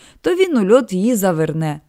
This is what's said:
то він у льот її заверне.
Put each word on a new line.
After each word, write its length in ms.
то 140
він 220
у 160
льот 200
її 220
заверне. 720